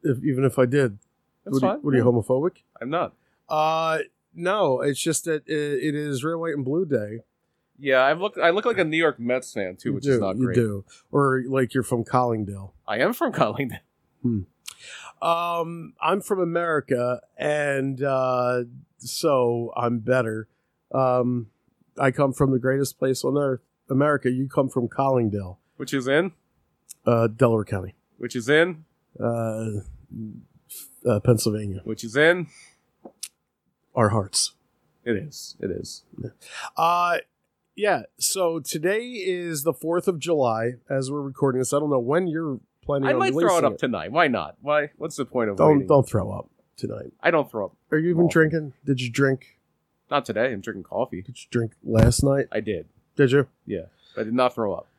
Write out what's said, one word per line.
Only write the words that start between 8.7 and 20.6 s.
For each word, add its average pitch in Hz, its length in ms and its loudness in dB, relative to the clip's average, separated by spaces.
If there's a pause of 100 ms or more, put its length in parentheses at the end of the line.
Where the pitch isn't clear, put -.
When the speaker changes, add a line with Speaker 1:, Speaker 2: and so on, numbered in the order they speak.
Speaker 2:
a 180 80 4
New 156 100 -2
York 160 240 2
Mets 123 320 -2
fan, 95 240 -6
too, - 140 -6
Speaker 1:
You - 60 -2
Speaker 2:
which 113 100 -6
Speaker 1:
do, 139 80 2
Speaker 2:
is 120 80 4
not 98 160 -2
Speaker 1:
you 127 80 2
Speaker 2:
great. 117 100 0
Speaker 1:
do. 107 300 0 (260)
Or, 135 380 2
like, 131 240 0
you're 127 100 0
from 117 220 -2
Collingdale. 107 680 -2 (140)
Speaker 2:
I 104 120 -4
am 170 120 2
from 254 220 -2
<laughs> - 0 -
Collingdale. 123 460 -2 (420)
Speaker 1:
Hmm. 113 200 0 (800)
Um, 170 800 -4
I'm 180 200 0
from 190 180 -4
America, 156 800 0 (180)
and, 139 640 -2
uh, 127 600 0 (380)
so 120 760 0
I'm 120 240 0
better. 110 480 0 (460)